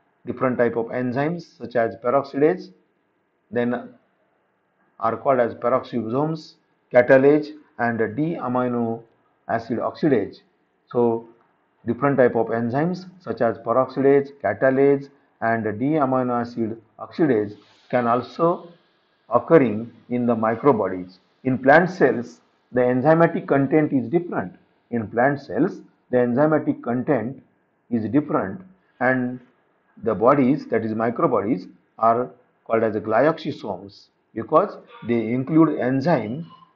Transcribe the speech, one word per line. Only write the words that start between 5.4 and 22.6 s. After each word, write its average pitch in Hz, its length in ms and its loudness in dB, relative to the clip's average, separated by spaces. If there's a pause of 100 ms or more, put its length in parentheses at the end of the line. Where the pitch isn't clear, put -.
as 110 140 -2
peroxisomes, 123 1000 -4 (380)
catalase 135 600 6 (260)
and 113 380 -2
D 160 180 -2
amino 120 680 -4 (460)
acid 113 300 -4
oxidase. 113 640 -2 (500)
So 117 380 0 (580)
different 135 320 0
type 123 160 4
of 113 140 0
enzymes 127 580 -2 (140)
such 113 200 -8
as 113 180 0
peroxidase, 131 720 2 (120)
catalase 135 640 2 (320)
and 113 240 -2 (140)
D 135 140 -2
amino 127 480 0
acid 117 400 -6 (180)
oxidase 110 580 -2 (340)
can 123 160 0
also 127 640 -2 (640)
occurring 117 600 2 (200)
in 123 160 -2
the 120 100 2
microbodies. 110 800 0 (260)
In 131 140 -2
plant 160 320 6
cells, 120 500 -2 (320)